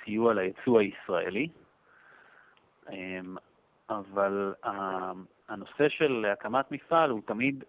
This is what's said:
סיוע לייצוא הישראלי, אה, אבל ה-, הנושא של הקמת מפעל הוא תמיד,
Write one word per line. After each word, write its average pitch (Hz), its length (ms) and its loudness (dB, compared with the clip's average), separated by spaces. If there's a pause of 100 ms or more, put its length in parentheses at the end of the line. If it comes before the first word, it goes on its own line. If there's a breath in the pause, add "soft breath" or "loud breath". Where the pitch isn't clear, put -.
סיוע 113 300 2
לייצוא 101 460 4
הישראלי, 95 680 0 (1400 soft breath)
אה, 92 300 -8 (680)
אבל 98 640 0 (100)
ה-, 95 480 -4 (360)
הנושא 113 420 -2
של 131 360 0
הקמת 107 460 -2
מפעל 160 380 2
הוא 113 160 -2
תמיד, 131 440 -2